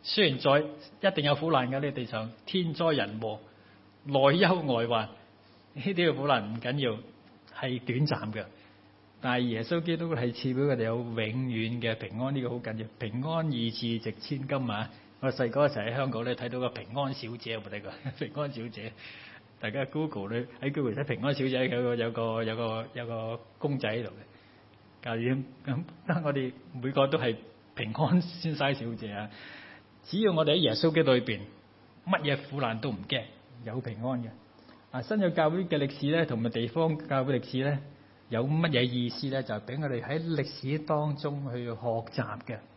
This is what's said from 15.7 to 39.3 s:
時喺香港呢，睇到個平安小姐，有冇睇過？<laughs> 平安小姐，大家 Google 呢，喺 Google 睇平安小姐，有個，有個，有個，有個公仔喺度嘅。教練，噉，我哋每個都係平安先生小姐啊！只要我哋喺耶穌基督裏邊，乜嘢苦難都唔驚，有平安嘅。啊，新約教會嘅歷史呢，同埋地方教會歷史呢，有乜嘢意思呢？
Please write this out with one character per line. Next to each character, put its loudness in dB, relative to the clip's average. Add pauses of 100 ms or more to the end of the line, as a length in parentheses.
時 -4
喺 -2
香 0
港 -4
呢， -2
睇 -6
到 -6
個 0
平 -8
安 -2
小 -10
姐， -8
有 -6
冇 -12
睇 -8
過？ -12 (120)
<laughs> -6
平 -6
安 -4
小 -8
姐， -12 (680)
大 -4
家 -2
Google -4
呢， -2 (140)
喺 -2
Google 0
睇 -2
平 -2
安 2
小 0
姐， 2
有 0
個， 2
有 0
個， 0
有 -2
個， -2
有 -8
個 -6 (180)
公 0
仔 0
喺 0
度 -8
嘅。 -20
教 -2
練， 2 (220)
噉， -2 (380)
我 0
哋 0 (220)
每 -4
個 6
都 2
係 2 (400)
平 -6
安 4
先 -4
生 2
小 -4
姐 -8
啊！ -6 (760)
只 -2
要 6
我 6
哋 6
喺 8
耶 4
穌 4
基 6
督 8
裏 8
邊， -2 (640)
乜 4
嘢 2 (120)
苦 -4
難 0
都 0
唔 -4 (120)
驚， 0 (420)
有 -4
平 -8
安 -2
嘅。 -8 (640)
啊， -4
新 -2
約 4
教 4
會 2
嘅 2
歷 2
史 -2
呢， 4
同 -2
埋 2
地 0
方 2 (100)
教 2
會 2
歷 -12
史 0
呢， 2 (500)
有 0
乜 2
嘢 4
意 0
思 -6
呢？ -2